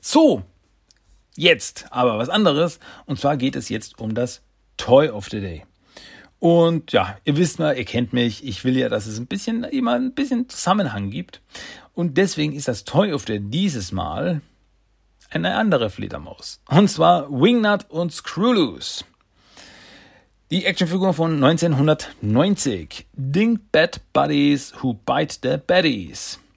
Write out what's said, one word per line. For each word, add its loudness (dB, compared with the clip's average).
So, 4
jetzt 0
aber 0
was -4
anderes. 0
Und -8
zwar 0
geht -4
es -10
jetzt -10
um -6
das -6
Toy 4
of -10
the -6
Day. -10
Und 4
ja, 0
ihr 0
wisst 0
mal, 2
ihr -4
kennt -2
mich. 0
Ich -8
will 2
ja, 0
dass -4
es -10
ein -10
bisschen, -4
immer -2
ein -2
bisschen -2
Zusammenhang -2
gibt. -12
Und 0
deswegen 0
ist -6
das -6
Toy 2
of -6
the -2
Day -6
dieses -4
Mal -4
eine -4
andere 2
Fledermaus. -12
Und 6
zwar 4
Wingnut 2
und -4
Screwloose. -2
Die 0
Actionfigur 0
von 0
neunzehnhundertneunzig. 0
Dingbat 0
Buddies 2
who 0
bite -2
the 0
baddies. -2